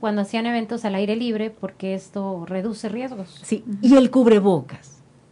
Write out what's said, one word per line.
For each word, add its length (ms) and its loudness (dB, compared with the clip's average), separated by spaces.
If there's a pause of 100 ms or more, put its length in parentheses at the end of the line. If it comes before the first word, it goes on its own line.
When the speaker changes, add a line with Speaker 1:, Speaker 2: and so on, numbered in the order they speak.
Speaker 1:
cuando 220 -2
hacían 240 -4
eventos 380 -4
al 100 -4
aire 220 -2
libre, 340 -4
porque 440 -8
esto 520 -8
reduce 420 -6
riesgos. 540 -10
Speaker 2:
Sí, 240 -4
Speaker 3:
Ujú. 160 -6
Speaker 2:
y 140 8
el 140 6
cubrebocas, 920 2 (300)